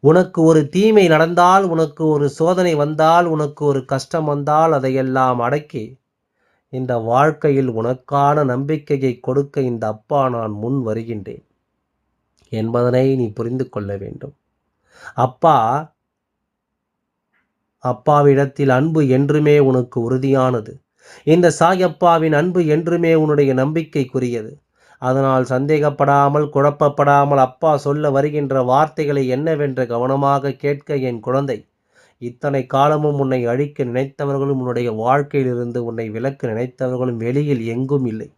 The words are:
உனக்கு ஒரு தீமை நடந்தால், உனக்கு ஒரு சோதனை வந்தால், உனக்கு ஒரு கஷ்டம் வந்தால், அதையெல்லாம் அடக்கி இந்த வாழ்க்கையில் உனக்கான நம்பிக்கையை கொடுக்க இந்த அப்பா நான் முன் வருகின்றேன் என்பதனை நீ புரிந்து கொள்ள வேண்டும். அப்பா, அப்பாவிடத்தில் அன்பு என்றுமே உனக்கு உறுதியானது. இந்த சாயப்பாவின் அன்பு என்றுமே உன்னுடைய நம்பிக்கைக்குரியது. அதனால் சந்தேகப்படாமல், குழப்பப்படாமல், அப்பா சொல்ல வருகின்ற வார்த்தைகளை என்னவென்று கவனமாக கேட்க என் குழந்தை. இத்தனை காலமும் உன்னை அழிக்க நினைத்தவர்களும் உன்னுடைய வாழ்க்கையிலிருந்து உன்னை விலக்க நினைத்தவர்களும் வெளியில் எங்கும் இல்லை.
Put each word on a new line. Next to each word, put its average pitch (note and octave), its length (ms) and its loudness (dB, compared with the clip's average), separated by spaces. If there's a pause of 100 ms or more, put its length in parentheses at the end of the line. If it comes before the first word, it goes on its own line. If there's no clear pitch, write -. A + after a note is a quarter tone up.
உனக்கு F3 400 2
ஒரு D#3+ 240 6
தீமை G#3 400 4
நடந்தால், F3 580 4
உனக்கு D#3+ 420 -2
ஒரு D3 220 2
சோதனை F3 460 0
வந்தால், D#3 520 2
உனக்கு D3+ 360 -4
ஒரு C#3 220 0
கஷ்டம் D3+ 420 -4
வந்தால், D3+ 460 2
அதையெல்லாம் C3 680 0
அடக்கி B2+ 440 -4 (880)
இந்த B2+ 280 -4
வாழ்க்கையில் C3+ 720 0
உனக்கான C#3 720 0
நம்பிக்கையை C3+ 760 -2
கொடுக்க C#3 440 -4
இந்த A#2+ 260 -4
அப்பா A2 400 -4
நான் A2+ 280 -4
முன் A#2+ 260 -4
வருகின்றேன் A2+ 600 -8 (1080)
என்பதனை A#2+ 520 0 (120)
நீ B2 160 -2
புரிந்து B2 360 -6
கொள்ள G2+ 300 -8
வேண்டும். G#2+ 360 -14 (840)
அப்பா, B2+ 400 2 (2250)
அப்பாவிடத்தில் C#3 920 2
அன்பு D#3 360 2
என்றுமே D3 520 2
உனக்கு B2+ 400 0
உறுதியானது. B2+ 720 0 (540)
இந்த E3 260 4
சாயப்பாவின் E3 840 2
அன்பு F3 300 0
என்றுமே E3 480 0
உன்னுடைய D3 380 2
நம்பிக்கைக்குரியது. C3 1000 -4 (480)
அதனால் C3 440 0
சந்தேகப்படாமல், C#3+ 1000 2
குழப்பப்படாமல், C#3+ 960 2
அப்பா D3+ 360 0
சொல்ல D3 340 -2
வருகின்ற C#3+ 520 -2
வார்த்தைகளை C#3+ 640 0
என்னவென்று C#3 580 -2
கவனமாக C3+ 680 -2
கேட்க C#3+ 460 -6
என் B2 180 -4
குழந்தை. B2+ 380 -4 (640)
இத்தனை C3+ 440 -6
காலமும் D3 540 0
உன்னை C3 260 0
அழிக்க C#3 380 -4
நினைத்தவர்களும் C#3 800 -4
உன்னுடைய A#2+ 340 -4
வாழ்க்கையிலிருந்து B2 880 -2
உன்னை A#2 240 -8
விலக்க A#2+ 400 -8
நினைத்தவர்களும் B2+ 720 -4
வெளியில் B2+ 480 -2
எங்கும் C3 380 -4
இல்லை. A2 320 -8